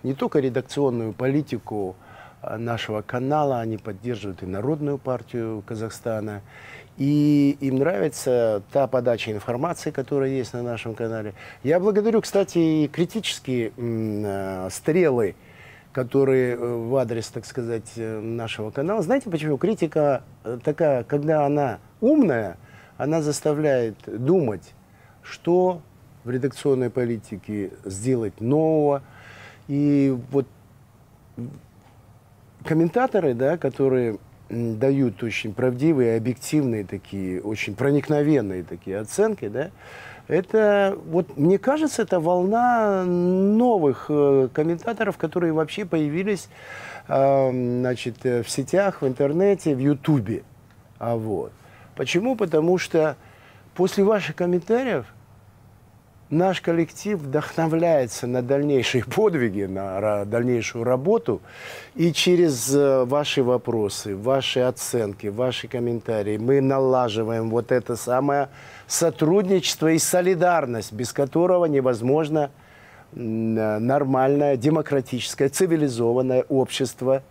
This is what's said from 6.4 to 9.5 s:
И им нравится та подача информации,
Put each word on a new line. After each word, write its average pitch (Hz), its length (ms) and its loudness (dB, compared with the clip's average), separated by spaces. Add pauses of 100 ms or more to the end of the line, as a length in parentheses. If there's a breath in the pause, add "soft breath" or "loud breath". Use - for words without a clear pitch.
И 143 640 2
им 135 160 0
нравится 131 840 0 (120)
та 139 160 2
подача 120 420 0
информации, 127 600 -6